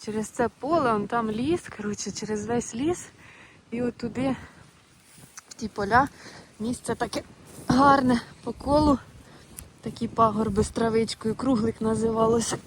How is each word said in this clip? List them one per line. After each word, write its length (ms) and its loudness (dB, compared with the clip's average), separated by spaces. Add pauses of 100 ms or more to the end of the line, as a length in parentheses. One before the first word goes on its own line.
Через 260 -6
це 220 0 (100)
поле, 340 2
вон 140 -2
там 240 -2
ліс, 300 -2 (160)
коротше, 340 -6
через 340 -6
весь 300 -4
ліс. 300 -2 (680)
І 100 -4
отуди, 540 -2 (1120)
в 40 -20
ті 140 -12
поля, 400 2 (520)
місце 360 -6
таке 280 -4 (440)
гарне 540 6 (220)
по 100 -8
колу. 460 4 (840)
Такі 260 -8
пагорби 560 2
з 60 -2
травичкою, 680 -2
круглик 460 0
називалося 840 0